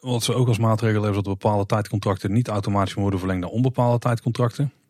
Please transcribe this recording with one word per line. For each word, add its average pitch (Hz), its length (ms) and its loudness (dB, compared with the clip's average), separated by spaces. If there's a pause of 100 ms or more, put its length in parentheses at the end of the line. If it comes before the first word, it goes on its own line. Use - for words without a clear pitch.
Wat 123 220 -4
ze - 120 0
ook 123 140 4
als 113 100 2
maatregel 110 440 2
hebben, 104 160 0
is 101 60 0
dat 98 140 -4
bepaalde 104 280 2
tijdcontracten 104 640 -2
niet 123 160 0
automatisch 101 460 0
worden 98 240 0
verlengd 92 240 -2
naar 87 80 -8
onbepaalde 120 480 2
tijdcontracten. 120 720 -2 (180)